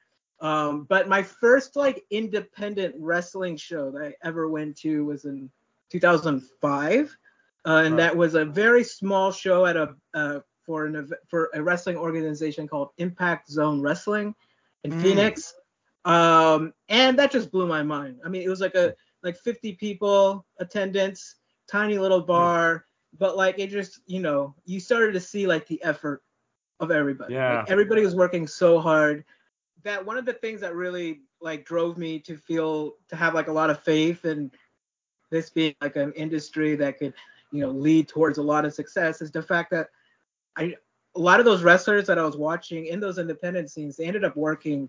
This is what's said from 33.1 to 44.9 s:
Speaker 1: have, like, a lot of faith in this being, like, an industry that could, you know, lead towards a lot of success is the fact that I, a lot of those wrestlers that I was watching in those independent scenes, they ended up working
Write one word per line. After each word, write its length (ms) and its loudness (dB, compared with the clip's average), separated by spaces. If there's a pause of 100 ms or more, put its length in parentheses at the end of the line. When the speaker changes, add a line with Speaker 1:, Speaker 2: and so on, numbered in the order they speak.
Speaker 1:
have, 180 0
like, 140 -2
a 40 -2
lot 180 2
of 120 -4
faith 420 0
in 260 -4 (800)
this 200 -4
being, 300 -2
like, 160 -6
an 180 -2
industry 600 -2
that 240 -2
could, 160 -6 (380)
you 80 -4
know, 100 -2
lead 380 4
towards 300 0
a 40 -2
lot 220 2
of 100 -6
success 480 -4
is 80 -10
the 120 -6
fact 280 -2
that 200 -4 (680)
I, 180 -4 (420)
a 40 -4
lot 200 6
of 60 4
those 160 4
wrestlers 440 6
that 120 2
I 60 0
was 120 -4
watching 500 -6
in 140 -8
those 180 -6
independent 520 -6
scenes, 260 -12
they 80 -8
ended 200 -4
up 120 -2
working 520 -4